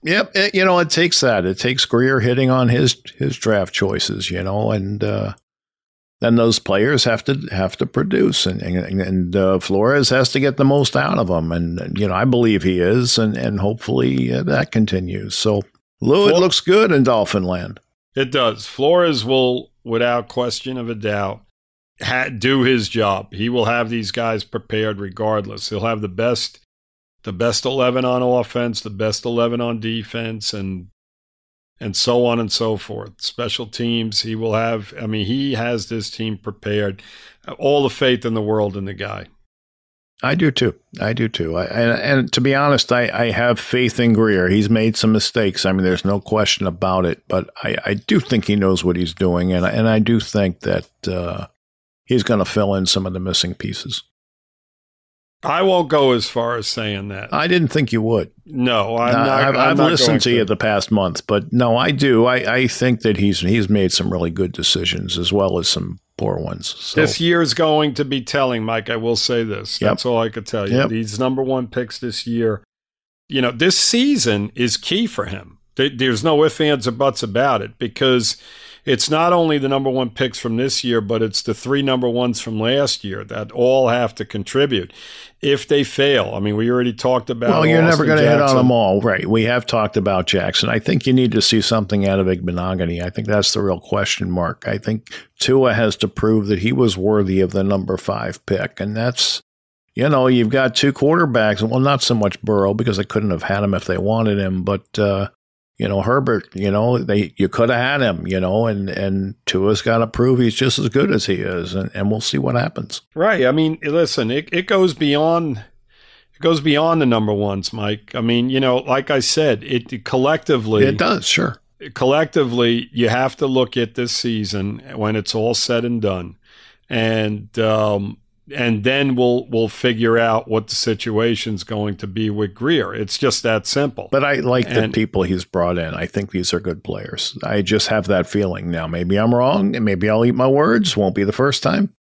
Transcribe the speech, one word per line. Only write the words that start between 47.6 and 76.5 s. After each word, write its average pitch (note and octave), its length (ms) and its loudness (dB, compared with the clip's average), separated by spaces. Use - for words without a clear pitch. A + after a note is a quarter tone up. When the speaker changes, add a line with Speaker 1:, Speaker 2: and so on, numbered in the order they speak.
Speaker 1:
I, - 220 -4
I - 80 0
do C#3 260 0
think B2 240 0
he G#2 140 0
knows F#2+ 260 2
what F2+ 140 2
he's E2+ 160 -4
doing, F2+ 400 0
and F2+ 120 0
I, F#2 40 2
and A2 180 0
I A2 120 4
do A2 200 2
think G2 420 -2
that, F#2 280 -4
uh, F2+ 400 -6
he's B2 200 0
gonna G#2+ 200 2
fill G2+ 320 0
in F#2+ 120 0
some F#2+ 180 0
of F#2 80 -6
the F#2 80 -6
missing F#2 320 -2
pieces. - 500 -10
Speaker 2:
I D3 200 -2
won't F#3 260 2
go C#3 240 4
as A#2 160 2
far A#2 300 -2
as G#2+ 100 -6
saying G2+ 420 -4
that. G2 240 -10
Speaker 1:
I D3 140 0
didn't F3 220 2
think D3 240 0
you A2+ 80 2
would. A2 280 0
Speaker 2:
No, A#2 520 0
I'm A#2+ 180 2
Speaker 1:
I, A2+ 100 2
Speaker 2:
not, - 40 2
Speaker 1:
I've, C3+ 260 2
Speaker 2:
I'm B2+ 60 2
Speaker 1:
I've - 60 2
Speaker 2:
not D#3 140 4
Speaker 1:
listened D#3+ 160 2
Speaker 2:
going D3 120 2
Speaker 1:
to B2 120 0
Speaker 2:
to. A#2+ 40 4
Speaker 1:
you A#2 100 4
the G2+ 120 0
past G#2 340 0
month, F#2+ 360 -2
but G#2 260 -2
no, A#2+ 240 2
I C3 140 0
do. C3 340 4
I, B2 300 2
I B2+ 120 2
think B2 360 0
that G#2+ 120 2
he's, F#2+ 240 0
he's F#2+ 300 0
made G2 240 2
some F2+ 180 0
really E2+ 200 -2
good F2+ 200 -2
decisions, F2+ 680 -4
as F2 140 -2
well F#2+ 260 2
as E2+ 120 -2
some F2+ 280 -4
poor - 200 -2
ones. F2 400 -8
So. - 220 -6
Speaker 2:
This D#3 220 0
year's E3+ 320 2
going D3+ 400 2
to C#3+ 100 -2
be C#3 180 -4
telling, B2 440 -2
Mike. A2 240 -4
I A#2 80 -2
will A#2 180 0
say A#2 300 -2
this. G#2 340 -8
Speaker 1:
Yep. A2 100 2
Speaker 2:
That's - 160 -2
all A#2+ 140 0
I A2+ 80 0
could A2 180 -10
tell G2+ 240 -4
you. A2 60 -2
Speaker 1:
Yep. C3+ 140 -2
Speaker 2:
These A2 300 -6
number C3 220 -2
one C3 260 -2
picks A#2+ 320 -8
this A#2+ 280 -8
year, A#2 340 -2
you C3+ 120 0
know, B2 100 0
this D#3+ 260 2
season C#3+ 800 0
is A#2+ 200 0
key G#3+ 320 -2
for - 200 -6
him. G2 320 -12
There, C3 140 0
there's B2 320 0
no D3+ 220 4
ifs, D#3 160 2